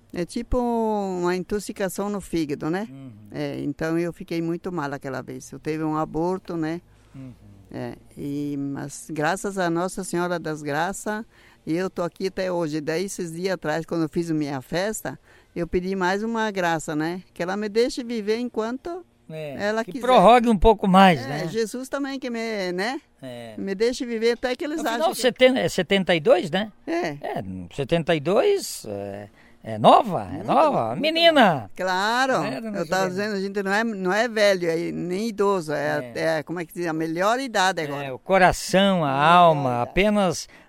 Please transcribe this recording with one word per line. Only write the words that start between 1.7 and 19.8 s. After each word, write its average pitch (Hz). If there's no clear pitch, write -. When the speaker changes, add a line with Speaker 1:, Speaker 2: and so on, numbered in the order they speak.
Speaker 1:
no 208
fígado, 156
né? 196
Speaker 2:
Uhum. 135
Speaker 1:
É, 143
então 160
eu 170
fiquei 170
muito 170
mal 147
aquela 135
vez. 131
Eu 139
teve 156
um 156
aborto, 165
né? 165
Speaker 2:
Uhum. 131
Speaker 1:
É, 123
e, 143
mas 139
graças 190
a 175
Nossa 175
Senhora 175
das 156
Graças, 190
eu 170
tô -
aqui 175
até 185
hoje. 160
Daí 160
esses 180
dias 180
atrás, 160
quando 170
eu 151
fiz 170
minha 147
festa, 175
eu 170
pedi 185
mais 190
uma 226
graça, 170
né? 165
Que -
ela 185
me 214
deixe 233
viver 226
enquanto 247
Speaker 2:
É, 156
Speaker 1:
ela 220